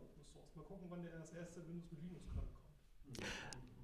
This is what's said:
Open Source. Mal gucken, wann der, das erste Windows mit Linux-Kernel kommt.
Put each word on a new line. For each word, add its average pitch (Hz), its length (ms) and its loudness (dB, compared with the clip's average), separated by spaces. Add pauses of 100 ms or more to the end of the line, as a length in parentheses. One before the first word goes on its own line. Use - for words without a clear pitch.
Open 143 240 -8
Source. - 300 -10
Mal 151 100 -4
gucken, 180 220 -2
wann 170 120 2
der, 165 140 0
das 160 160 -2
erste 170 340 -2
Windows 170 240 2
mit 156 140 -2
Linux-Kernel 180 480 4
kommt. - 720 -2 (600)